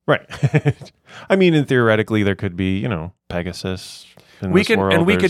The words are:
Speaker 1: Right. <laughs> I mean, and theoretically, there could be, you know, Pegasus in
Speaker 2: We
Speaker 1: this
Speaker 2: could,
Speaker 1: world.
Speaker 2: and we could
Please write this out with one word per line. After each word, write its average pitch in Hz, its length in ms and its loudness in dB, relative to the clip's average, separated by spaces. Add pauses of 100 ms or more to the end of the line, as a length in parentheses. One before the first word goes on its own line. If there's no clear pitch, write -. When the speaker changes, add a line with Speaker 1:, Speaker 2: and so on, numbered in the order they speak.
Speaker 1:
Right. - 180 0 (720)
<laughs> - 320 -20
I 196 80 4
mean, 180 180 4
and 147 140 0
theoretically, 110 540 2
there 98 120 2
could 92 220 -6
be, 95 220 -2
you 123 100 -6
know, 87 240 -6 (160)
Pegasus 90 800 -8 (340)
in 92 120 -4
Speaker 2:
We 92 80 6
Speaker 1:
this 104 80 -2
Speaker 2:
could, 220 100 2
Speaker 1:
world. 190 160 2
Speaker 2:
and 170 120 2
we 202 80 2
could 185 160 0